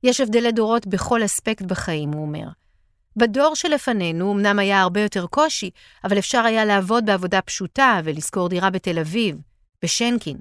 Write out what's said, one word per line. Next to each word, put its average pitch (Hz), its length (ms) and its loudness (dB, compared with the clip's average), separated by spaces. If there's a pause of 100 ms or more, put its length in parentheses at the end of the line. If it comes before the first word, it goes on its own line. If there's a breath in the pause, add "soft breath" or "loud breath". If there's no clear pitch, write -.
יש 247 180 2
הבדלי 233 300 2
דורות 226 360 0
בכל 208 380 0
אספקט - 360 -4
בחיים, 165 500 -4
הוא 151 100 -4
אומר. 151 260 -8 (680)
בדור 247 400 2
שלפנינו 202 760 0
אמנם 202 260 2
היה 196 220 4
הרבה 185 200 2
יותר 196 260 -2
קושי, 294 420 0 (340 soft breath)
אבל 202 140 0
אפשר 226 280 0
היה 220 200 2
לעבוד 208 400 2
בעבודה 185 360 2
פשוטה 220 640 0
ולשכור 156 460 -4
דירה 180 200 0
בתל 185 300 -2
אביב, 170 380 -2 (460)
בשנקין. 226 580 -2